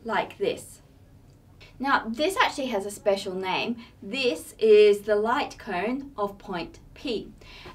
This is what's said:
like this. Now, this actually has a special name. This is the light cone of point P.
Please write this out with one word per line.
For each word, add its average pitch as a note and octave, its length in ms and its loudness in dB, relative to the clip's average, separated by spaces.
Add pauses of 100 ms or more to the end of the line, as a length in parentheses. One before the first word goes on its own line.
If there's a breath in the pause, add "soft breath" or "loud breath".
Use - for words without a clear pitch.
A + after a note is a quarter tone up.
like G#3+ 340 -4
this. - 420 -6 (1000 loud breath)
Now, C4 300 0
this D4+ 300 -2
actually C#4 300 0
has G3+ 180 -4
a G3+ 40 -8
special G3 440 -2
name. F#3 420 -4 (260 loud breath)
This C4 560 -2
is G#3 420 8
the G#3+ 140 0
light G#3 440 0
cone A3+ 580 -6
of G3+ 220 -4
point F3 400 -10 (160)
P. - 360 -8 (440 loud breath)